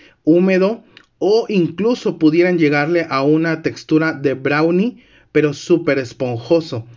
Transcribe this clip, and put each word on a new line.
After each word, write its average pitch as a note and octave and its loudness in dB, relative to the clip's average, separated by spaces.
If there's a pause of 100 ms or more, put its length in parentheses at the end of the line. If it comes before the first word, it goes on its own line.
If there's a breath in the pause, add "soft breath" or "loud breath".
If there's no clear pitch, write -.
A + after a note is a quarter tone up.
(220 soft breath)
húmedo F#3+ 2 (360 loud breath)
o G#3+ 2
incluso G3 -2
pudieran E3+ 2
llegarle D#3 0
a C3+ -2
una D#3+ 0
textura D#3+ -2
de C#3 -2
brownie, E3 -2 (300 soft breath)
pero D3 2
súper D#3+ 0
esponjoso, B2+ -4 (100)